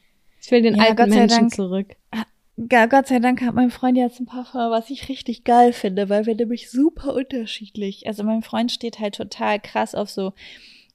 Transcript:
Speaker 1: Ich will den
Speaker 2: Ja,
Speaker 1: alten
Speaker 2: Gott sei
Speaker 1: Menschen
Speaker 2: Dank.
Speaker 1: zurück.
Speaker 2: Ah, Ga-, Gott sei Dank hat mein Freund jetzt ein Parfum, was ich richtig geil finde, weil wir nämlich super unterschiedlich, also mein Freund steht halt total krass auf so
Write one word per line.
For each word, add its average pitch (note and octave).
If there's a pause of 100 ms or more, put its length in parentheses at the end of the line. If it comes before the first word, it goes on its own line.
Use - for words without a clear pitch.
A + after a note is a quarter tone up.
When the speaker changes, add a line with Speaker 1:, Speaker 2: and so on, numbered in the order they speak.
(420)
Speaker 1:
Ich -
will A#3+
den A3+
Speaker 2:
Ja, G#3
Speaker 1:
alten A3+
Speaker 2:
Gott A3
sei A3+
Speaker 1:
Menschen A#3
Speaker 2:
Dank. A#3
Speaker 1:
zurück. F#3+ (160)
Speaker 2:
Ah, A3 (340)
Ga-, A#3
Gott C4+
sei B3+
Dank B3+
hat A#3+
mein B3
Freund B3+
jetzt B3
ein B3
Parfum, A#3+
was A3+
ich C4+
richtig B3+
geil A#3+
finde, G3
weil G#3
wir A3+
nämlich A#3
super C#4
unterschiedlich, A3
also G#3+
mein A3
Freund A3+
steht -
halt G#3
total G#3+
krass A3
auf G#3
so G3 (600)